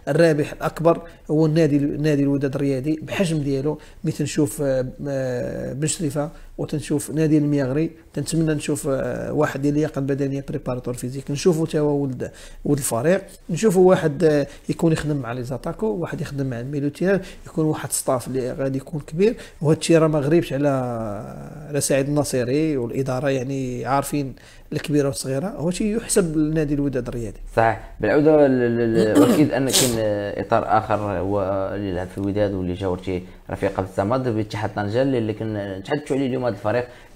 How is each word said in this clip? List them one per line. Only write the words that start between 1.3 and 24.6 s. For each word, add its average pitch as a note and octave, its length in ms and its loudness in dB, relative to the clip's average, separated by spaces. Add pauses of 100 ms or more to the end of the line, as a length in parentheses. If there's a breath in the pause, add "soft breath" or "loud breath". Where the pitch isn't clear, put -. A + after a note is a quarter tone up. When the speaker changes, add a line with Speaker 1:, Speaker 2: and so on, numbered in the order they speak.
Speaker 1:
هو D#3+ 160 4
النادي، D3+ 320 4
نادي C#3+ 440 0
الوداد C#3 320 0
الرياضي C#3 480 -2
بحجم E3 360 0
ديالو. C#3 400 -2 (260 loud breath)
ملي D#3 80 0
تنشوف، D3+ 500 -2
آه، C3 240 0 (220)
آه، B2+ 640 -4
بن C#3+ 140 -2
شريفه D3 440 -2 (280 loud breath)
وتنشوف - 520 -4
نادي D#3 280 4
المياغري، D3 520 0 (240 loud breath)
تنتمنى D#3 400 0
نشوف، D3 360 -4
آه، B2 420 -4
واحد C#3 300 0
ديال D3 120 2
اللياقه D3+ 240 0
البدنيه C#3 500 -2
preparator B2 460 -6
فيزيك، C3 360 -8
نشوفوا D#3 360 2
تا D#3 120 -2
هو D3 180 2
ولد، B2+ 340 -4 (340 loud breath)
ولد C#3+ 140 2
الفريق، C#3+ 440 0 (280)
نشوفوا F#3 380 6
واحد، D#3+ 360 4
آه، D3 220 4 (220 loud breath)
يكون D#3+ 240 2
يخدم D3 240 0
مع A#2+ 160 -6
لي B2+ 100 -6
زاتاكو، C#3 440 -6
واحد F#3+ 340 -4
يخدم C#3 260 -4
مع A#2+ 140 -6
الميلوتيان، D3 600 0 (260 loud breath)
يكون D#3+ 180 -2
واحد D#3 280 -2
staff - 360 -2
اللي B2+ 240 -2
غادي C3+ 260 -4
يكون D3 220 -8
كبير. G3 360 0 (260 loud breath)
وهذا D3+ 160 4
الشيء E3 200 4
راه D#3 100 6
ما D#3 100 2
غريبش D#3 340 2
على، C#3+ 160 2 (1000)
على C#3+ 120 -2
سعيد C3+ 280 2
الناصيري C#3+ 680 0
والاداره، B2+ 520 -2
يعني B2+ 580 -2
عارفين C#3 480 0 (380 loud breath)